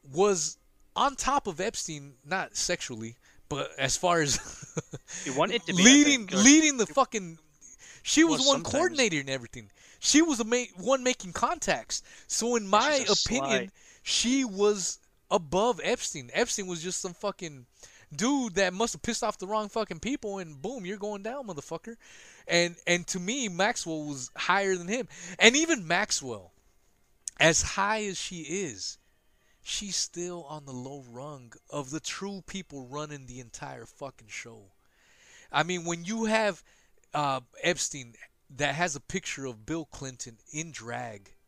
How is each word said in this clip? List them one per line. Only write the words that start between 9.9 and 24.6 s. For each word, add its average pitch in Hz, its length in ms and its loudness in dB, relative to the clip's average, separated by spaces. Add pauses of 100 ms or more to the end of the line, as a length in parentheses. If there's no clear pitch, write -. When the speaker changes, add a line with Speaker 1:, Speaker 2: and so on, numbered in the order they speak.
Speaker 1:
She - 220 6
was 311 160 4
the 233 80 0
ma-, 240 200 0 (120)
one 247 260 2
making 233 300 -2
contacts. 233 720 -2 (240)
So 240 280 0
in 220 100 0
Speaker 2:
Yeah, 190 40 -10
Speaker 1:
my 269 300 4
Speaker 2:
she's 202 100 0
a 202 40 6
Speaker 1:
opinion, 262 560 2
Speaker 2:
sly - 20 -20 (320)
Speaker 1:
she 262 420 2
was 202 540 0 (320)
above 185 520 2
Epstein. 156 500 -4
Epstein 208 340 0
was 165 160 -6
just 180 180 -6
some 180 120 -6
fucking 160 520 -8 (500)
dude 233 400 2
that 185 180 2
must 214 200 0
have 156 80 -12
pissed 233 220 -2
off 214 160 -2
the 185 80 -8
wrong 214 200 -2
fucking 202 320 -4
people, 208 380 -4
and 156 240 -10
boom, 226 240 -8
you're 202 120 -6
going 202 260 -8
down, 247 240 -8
motherfucker. 165 480 -10 (520)
And, 175 280 2 (100)
and 175 220 2
to 190 120 -4
me, 226 300 -2
Maxwell 170 560 -2
was 139 320 -8
higher 190 380 2